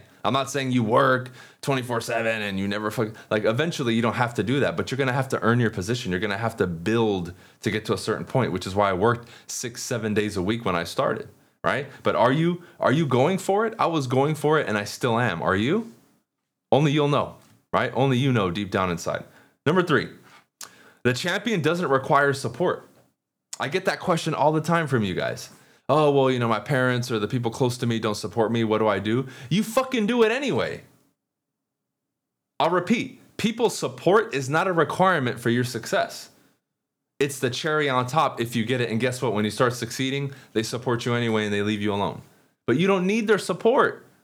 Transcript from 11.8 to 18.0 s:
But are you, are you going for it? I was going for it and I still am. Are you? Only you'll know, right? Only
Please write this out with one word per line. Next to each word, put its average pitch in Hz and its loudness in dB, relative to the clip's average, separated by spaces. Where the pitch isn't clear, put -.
But 95 2
are 117 6
you, 170 0
are 117 4
you 160 4
going 139 2
for 196 0
it? 220 -6
I 147 2
was 160 -2
going 139 2
for 151 2
it 135 0
and 104 0
I 104 -2
still 117 0
am. 95 0
Are 87 2
you? 156 0
Only 143 4
you'll 147 2
know, 117 0
right? 113 0
Only 131 2